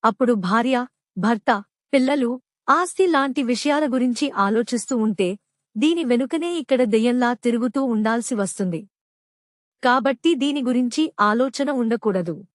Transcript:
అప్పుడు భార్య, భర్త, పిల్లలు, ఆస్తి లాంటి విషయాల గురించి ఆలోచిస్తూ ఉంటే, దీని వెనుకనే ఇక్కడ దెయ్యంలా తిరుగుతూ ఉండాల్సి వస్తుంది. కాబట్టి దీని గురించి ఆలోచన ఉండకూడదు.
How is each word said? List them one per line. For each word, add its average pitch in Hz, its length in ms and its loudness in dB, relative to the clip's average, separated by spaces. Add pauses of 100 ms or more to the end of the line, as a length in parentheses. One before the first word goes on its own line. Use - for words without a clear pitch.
అప్పుడు 247 280 2
భార్య, 233 540 0 (320)
భర్త, 214 460 0 (280)
పిల్లలు, 254 480 0 (280)
ఆస్తి 349 380 2
లాంటి 277 360 0
విషయాల 285 440 0
గురించి 254 440 0
ఆలోచిస్తూ 220 680 -2
ఉంటే, 208 420 0 (380)
దీని 320 280 0
వెనుకనే 302 540 0
ఇక్కడ 254 240 0
దెయ్యంలా 240 520 2
తిరుగుతూ 240 500 -2
ఉండాల్సి 226 500 -2
వస్తుంది. 196 540 -4 (960)
కాబట్టి 262 500 2
దీని 285 280 -2
గురించి 254 580 0
ఆలోచన 247 500 0
ఉండకూడదు. 214 760 -2 (100)